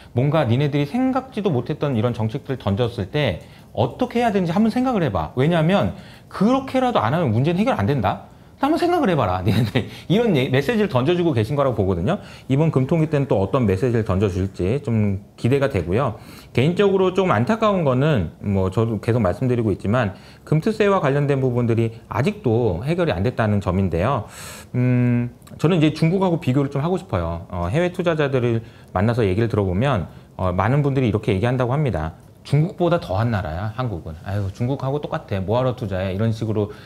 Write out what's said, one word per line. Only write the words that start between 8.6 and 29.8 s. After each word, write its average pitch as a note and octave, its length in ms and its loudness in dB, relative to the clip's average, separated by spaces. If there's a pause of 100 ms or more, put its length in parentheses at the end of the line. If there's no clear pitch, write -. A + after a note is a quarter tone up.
생각을 E4+ 320 2
해봐라, F#2+ 320 0
니네들. G#2+ 420 0 (220)
이런 G#3 280 2
예, C3 140 2
메시지를 G3 400 2
던져주고 D#3+ 440 2
계신 A2+ 220 0
거라고 C3+ 200 0
보거든요. G2 420 0 (300)
이번 D3 240 2
금통위 D3+ 400 2
때는 C#3 160 0
또 A#2 120 2
어떤 A2 280 2
메시지를 A2 360 2
던져줄지 F#2+ 800 0
좀 G#2 380 0 (160)
기대가 C3+ 320 2
되고요. G#2 460 0 (380)
개인적으로 F#3 600 2
조금 F#3 160 2
안타까운 F#3+ 540 2
거는 C3 560 2
뭐 F#2+ 320 0
저도 A2+ 280 0
계속 A#2 220 0
말씀드리고 A#2 520 0
있지만 G#2 420 0 (280)
금투세와 G3 580 2
관련된 C#3+ 380 2
부분들이 A#2 600 0 (100)
아직도 A#2+ 720 0
해결이 D#3+ 280 0
안 F2 100 -4
됐다는 G#2 400 0
점인데요. F#2+ 640 0 (480)
음, B2 560 2 (300)
저는 F3 180 2
이제 D3+ 160 4
중국하고 E3+ 460 2
비교를 C#3 320 0
좀 C#3 100 -4
하고 F3 160 -2
싶어요. E2+ 520 -4
어, F2 200 -4
해외 F3 240 0
투자자들을 C3+ 720 0 (280)
만나서 A2 360 2
얘기를 G#2+ 220 2
들어보면, G2+ 580 0 (280)